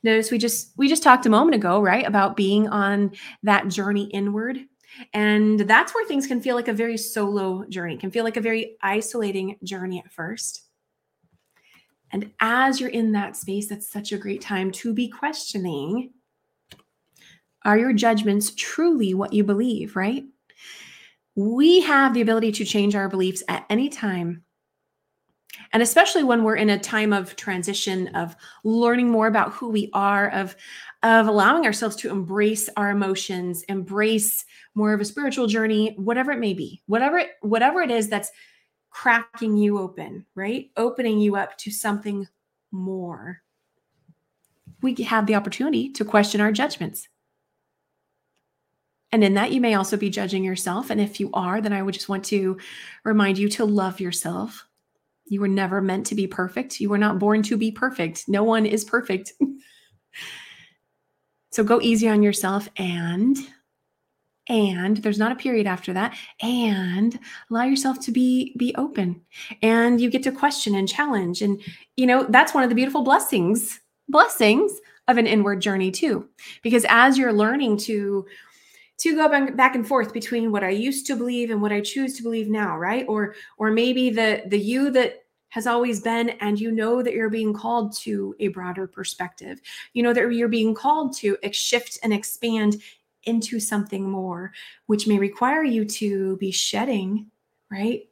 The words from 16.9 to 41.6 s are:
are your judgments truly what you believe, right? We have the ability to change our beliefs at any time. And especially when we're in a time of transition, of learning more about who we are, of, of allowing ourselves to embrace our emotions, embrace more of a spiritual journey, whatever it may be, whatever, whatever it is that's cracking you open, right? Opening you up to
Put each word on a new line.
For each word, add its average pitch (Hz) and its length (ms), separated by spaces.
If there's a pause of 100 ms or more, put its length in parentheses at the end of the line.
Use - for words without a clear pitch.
are 208 140
your 247 140
judgments 208 640
truly 269 600
what 196 180
you 208 100
believe, 208 520
right? 220 280 (1120)
We 269 460
have 269 320
the 240 80
ability 226 320
to 214 100
change 202 320
our 196 140
beliefs 185 400
at - 200
any 247 200
time. 175 540 (1300)
And 226 100
especially 330 400
when 233 200
we're 220 120
in 214 160
a 196 80
time 214 340
of 190 220
transition, 185 800
of 170 200 (280)
learning 240 460
more 220 180
about 214 240
who 240 180
we 208 240
are, 202 360
of, 190 260 (500)
of 226 220
allowing 220 400
ourselves 214 300
to - 120
embrace 202 580 (100)
our 202 120
emotions, 190 760
embrace 208 800 (300)
more 214 180
of 214 80
a 208 60
spiritual 269 400
journey, 214 520
whatever 240 340
it 262 80
may 220 120
be, 185 360
whatever, 269 340 (200)
whatever 247 420
it 254 80
is 220 180
that's 208 220 (580)
cracking 233 640
you 208 220
open, 185 560
right? 214 440
Opening 233 420
you 208 160
up 196 240
to - 100